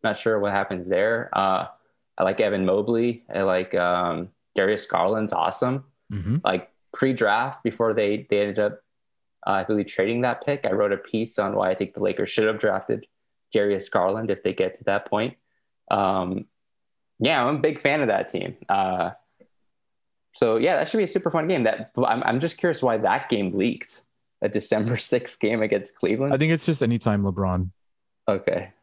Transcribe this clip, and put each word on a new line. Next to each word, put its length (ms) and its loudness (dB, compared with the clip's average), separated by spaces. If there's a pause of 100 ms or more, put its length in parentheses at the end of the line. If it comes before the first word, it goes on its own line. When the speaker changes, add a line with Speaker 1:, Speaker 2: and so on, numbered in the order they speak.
Speaker 1:
Not 160 0
sure 220 2
what 120 0
happens 360 -2
there. 440 2
Uh, 340 2 (520)
I 60 2
like 160 0
Evan 240 2
Mobley. 580 0 (100)
I 100 -2
like, 320 0
um, 560 0 (260)
Darius 300 0
Garland's 460 0
awesome. 520 -2 (280)
Speaker 2:
Mm-hmm. 300 -2
Speaker 1:
Like, 300 -2 (200)
pre-draft, 720 0
before 320 0
they, 340 0
they 120 2
ended 180 0
up, 240 0 (640)
uh, 40 -2
I 140 0
believe, 220 0
trading 360 0
that 220 -2
pick, 220 -2
I 60 0
wrote 200 2
a 40 0
piece 420 -4
on 160 -2
why 160 2
I 60 -2
think 180 -4
the 60 -10
Lakers 300 -2
should 180 2
have 100 -2
drafted 480 -2 (460)
Darius 360 0
Garland 420 0
if 120 -2
they 100 0
get 220 0
to 100 -20
that 220 0
point. 300 -2 (560)
Um, 540 0 (760)
yeah, 240 2
I'm 120 0
a 40 -4
big 200 0
fan 200 0
of 80 0
that 220 0
team. 260 -6 (120)
Uh, 420 0 (1200)
so 240 2
yeah, 200 4
that 120 0
should 100 0
be 60 4
a 40 -2
super 220 -2
fun 180 0
game. 160 2
That, 320 0
I'm, 260 2
I'm 180 2
just 180 -4
curious 240 0
why 160 2
that 300 0
game 240 0
leaked, 500 -2 (400)
a 60 0
December 480 0
<laughs> 20 -6
sixth 420 -2
game 220 0
against 340 -2
Cleveland. 380 0
Speaker 2:
I 40 0
think 140 2
it's 140 0
just 160 0
anytime 400 2
LeBron, 480 0 (580)
Speaker 1:
Okay. 440 -2 (100)